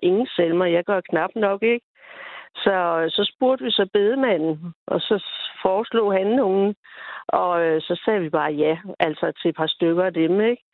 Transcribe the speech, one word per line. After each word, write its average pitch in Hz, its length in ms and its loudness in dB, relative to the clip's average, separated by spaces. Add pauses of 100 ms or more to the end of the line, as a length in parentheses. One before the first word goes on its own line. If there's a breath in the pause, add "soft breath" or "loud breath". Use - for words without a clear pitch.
ingen 196 340 2
salmer. 175 300 2
Jeg 170 180 2
gør 190 260 -2
knap 175 260 0
nok, 202 280 0
ikke? 240 220 0 (680 loud breath)
Så, 196 200 2 (340)
så 202 260 -2
spurgte 254 300 0
vi 226 60 -2
så 208 220 2
bedemanden, 185 800 2 (140)
og 175 140 -2
så 202 220 -2 (380)
foreslog 202 520 0
han 190 140 2
nogen. 202 480 2 (520 loud breath)
Og, 180 380 0
øh, 160 160 2
så 175 240 -4
sagde 214 160 2
vi 160 80 -4
bare 151 220 0
ja, 151 260 0 (220)
altså 160 320 -2 (100)
til 175 80 0
et 156 60 -4
par 160 120 -2
stykker 170 360 0
af 185 100 -2
dem, 165 280 2
ikke? 233 220 0 (100)